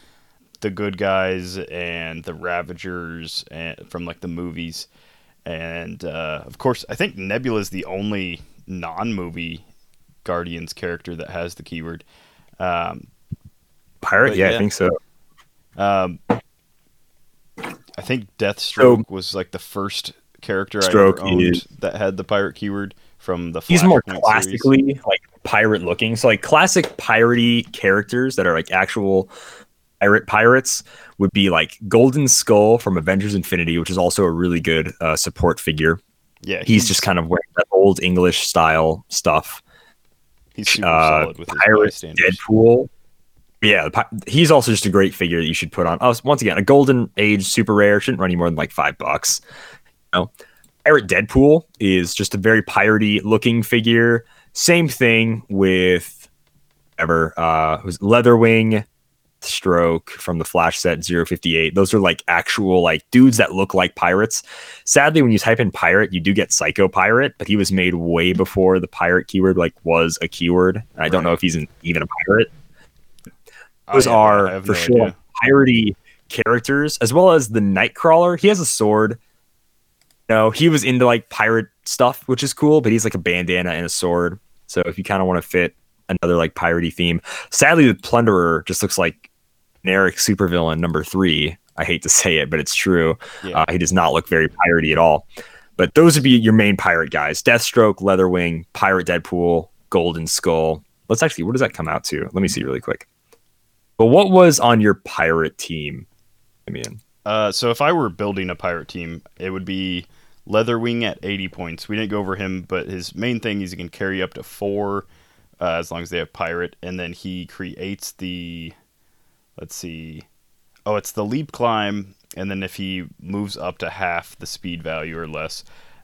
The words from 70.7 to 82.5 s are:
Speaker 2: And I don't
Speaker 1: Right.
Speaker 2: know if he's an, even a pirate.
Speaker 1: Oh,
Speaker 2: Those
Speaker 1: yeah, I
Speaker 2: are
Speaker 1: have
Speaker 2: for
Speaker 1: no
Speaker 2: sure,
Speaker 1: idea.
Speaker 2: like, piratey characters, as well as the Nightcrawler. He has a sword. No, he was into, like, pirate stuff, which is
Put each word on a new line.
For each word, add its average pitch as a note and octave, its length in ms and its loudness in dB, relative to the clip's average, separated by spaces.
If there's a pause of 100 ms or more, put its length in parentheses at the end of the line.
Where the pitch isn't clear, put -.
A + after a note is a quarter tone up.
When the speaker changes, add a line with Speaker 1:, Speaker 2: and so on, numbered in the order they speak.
Speaker 2:
And - 260 -8
I D#2+ 60 0
don't E2+ 140 0
Speaker 1:
Right. E2+ 60 0
Speaker 2:
know F2 40 2
if - 80 -2
he's E2+ 140 0
an, D2+ 120 -6 (160)
even E2 180 -4
a D#2 60 -6 (180)
pirate. G#2+ 260 2 (1400)
Speaker 1:
Oh, - 40 -4
Speaker 2:
Those C3 140 6
Speaker 1:
yeah, A#2 60 4
I - 20 6
Speaker 2:
are G#2 320 6
Speaker 1:
have F#2+ 180 -8
Speaker 2:
for G#2 60 0
Speaker 1:
no F#2 60 0
Speaker 2:
sure, B2 180 2
Speaker 1:
idea. A2+ 80 6
Speaker 2:
like, F#2 120 -2 (280)
piratey B2 520 4 (340)
characters, C3+ 680 -2
as A#2+ 160 -2
well F3+ 180 6
as C3+ 180 2
the A2 100 0
Nightcrawler. D#3+ 800 2
He G3 80 2
has G#3 120 4
a D#3 60 -4
sword. G#2+ 540 0 (1080)
No, A2 200 4
he D#3 180 2
was D3+ 160 2
into, B2+ 220 2
like, A#2+ 240 2
pirate A2 380 0 (180)
stuff, - 420 0
which C3 160 -2
is C3+ 100 -6